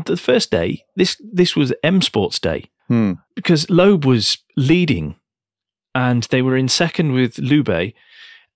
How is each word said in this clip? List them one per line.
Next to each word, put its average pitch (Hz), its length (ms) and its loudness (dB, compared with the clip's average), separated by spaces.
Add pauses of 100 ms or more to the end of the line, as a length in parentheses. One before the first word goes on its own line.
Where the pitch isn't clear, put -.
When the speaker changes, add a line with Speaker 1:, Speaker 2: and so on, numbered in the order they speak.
Speaker 1:
the 175 100 -2
first 240 320 0
day, - 360 -6 (100)
this, 185 280 -2
this 180 320 0
was 139 160 0 (120)
M 175 180 2
Sports - 380 -4
day - 320 -6 (160)
Speaker 2:
Hmm. 110 260 0 (220)
Speaker 1:
because 160 340 -2
Loeb 180 360 4
was 123 340 0 (180)
leading 139 580 0 (800)
and 123 380 0
they 131 100 2
were 131 160 0
in 131 100 0
second 160 440 -2
with 127 260 0
Lube. 113 560 0 (640)